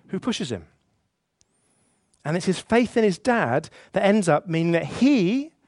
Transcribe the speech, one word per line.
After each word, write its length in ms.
who 140
pushes 320
him. 140
And 140
it's 80
his 140
faith 360
in 80
his 140
dad 520
that 140
ends 240
up 180
meaning 240
that 140
he, 680